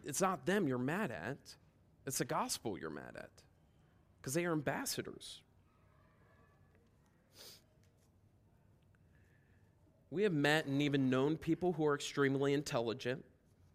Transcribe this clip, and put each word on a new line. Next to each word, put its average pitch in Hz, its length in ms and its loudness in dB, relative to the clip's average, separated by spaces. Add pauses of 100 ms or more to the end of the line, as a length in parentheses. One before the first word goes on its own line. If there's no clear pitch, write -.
it's 143 180 -4
not 175 260 0
them 190 200 2
you're 127 120 0
mad 156 320 -2
at. 95 260 -6 (720)
It's 135 100 -4
the 151 80 0
gospel 151 540 -2
you're 80 100 -6
mad 67 260 -10
at, - 280 -16 (800)
'cause 131 120 -6
they 170 120 0
are 175 60 2
ambassadors. - 880 -4 (4000)
We 175 140 0
have 208 100 4
met 147 320 4
and 139 160 2
even 139 280 4
known 135 280 4
people 165 360 0
who 151 120 0
are 147 100 2
extremely 139 580 2
intelligent 127 720 -2 (500)